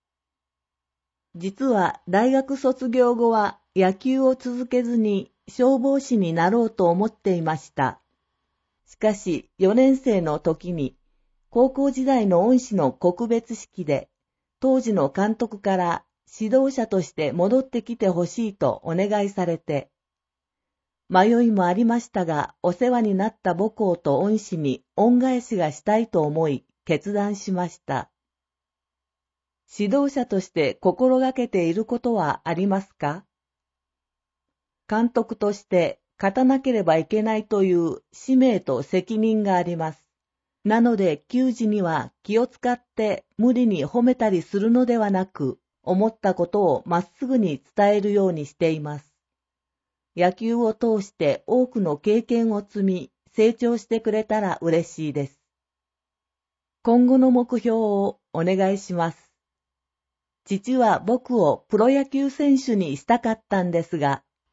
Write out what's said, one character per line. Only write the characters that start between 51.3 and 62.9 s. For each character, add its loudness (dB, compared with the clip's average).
多 2
く -6
の -2
経 0
験 0
を -2
積 -8
み、 -2
成 2
長 -2
し -14
て -4
く -4
れ -2
た -2
ら -2
嬉 0
し -8
い -8
で -6
す。 -20
今 4
後 4
の 4
目 2
標 -2
を -2
お -2
願 0
い -6
し -10
ま -2
す。 -20
父 -4
は 2
僕 -2
を 0
プ 0
ロ 4
野 2
球 -4
選 2
手 -4
に -2